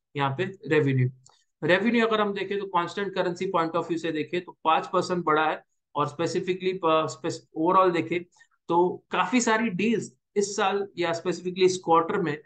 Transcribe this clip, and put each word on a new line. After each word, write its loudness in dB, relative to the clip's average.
यहाँ -2
पे -2
रेवेन्यू। 0
Revenue 4
अगर 0
हम 0
देखें -4
तो -6
constant -2
currency -2
point -2
of -2
view -2
से -4
देखें -6
तो -20
पांच 2
परसेंट -2
बढ़ा 2
है -8
और -2
specifically, -4
अ, 2
स्पेस-, -8
overall 4
देखें -4
तो 2
काफी 2
सारी 0
deals -2
इस -2
साल 0
या 0
specifically -4
इस 6
quarter 2
में -2